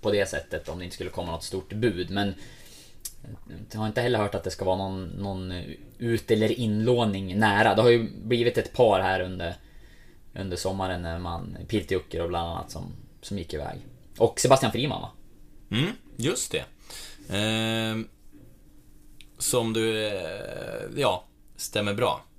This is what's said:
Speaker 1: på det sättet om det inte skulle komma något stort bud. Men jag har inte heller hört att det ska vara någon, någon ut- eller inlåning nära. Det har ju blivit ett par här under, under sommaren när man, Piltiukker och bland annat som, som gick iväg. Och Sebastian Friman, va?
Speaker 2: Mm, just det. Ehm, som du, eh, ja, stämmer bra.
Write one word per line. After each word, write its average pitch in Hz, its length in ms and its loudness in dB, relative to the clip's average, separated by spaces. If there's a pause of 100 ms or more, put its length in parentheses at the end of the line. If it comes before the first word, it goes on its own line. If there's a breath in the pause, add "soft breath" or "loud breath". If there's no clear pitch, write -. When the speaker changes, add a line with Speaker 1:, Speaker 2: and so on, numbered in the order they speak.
Speaker 1:
på 104 100 2
det 101 180 2
sättet 82 400 -6
om 80 100 -6
det 90 40 -8
inte 87 120 -10
skulle 90 140 -6
komma 87 220 -6
något 82 120 -8
stort - 300 -6
bud. 98 360 0
Men 98 240 0 (1400 loud breath)
jag 110 80 -6
har 110 80 0
inte 107 140 0
heller 120 180 2
hört 104 160 0
att 95 80 -2
det 95 80 -4
ska - 140 -4
vara 92 120 4
någon, 95 280 -4
någon 95 480 -6 (440)
ut- 117 340 0
eller 110 280 4
inlåning 107 800 2
nära. 104 360 6
Det 107 60 6
har 120 80 10
ju 117 200 6 (140)
blivit 117 340 2
ett - 160 -2
par 107 260 8
här 95 220 2
under, 90 320 -4 (800 soft breath)
under 92 240 -6
sommaren 95 440 -2
när 85 180 -4
man, 85 380 -6 (100)
Piltiukker 92 540 -2
och 85 80 0
bland 85 220 -2
annat 82 200 -8
som, 87 220 -10 (280)
som - 160 -6
gick 85 160 -6
iväg. 73 240 -6 (400)
Och - 220 4
Sebastian 127 320 6
Friman, 113 300 -2
va? - 80 -10 (600)
Speaker 2:
Mm, 139 200 2 (260)
just 156 340 -2
det. - 120 -4 (760 loud breath)
Ehm, 110 680 0 (1300)
som 113 360 0
du, 110 340 0
eh, 92 720 -8 (140)
ja, 107 280 0 (320)
stämmer 104 380 -2
bra. 104 280 0 (180)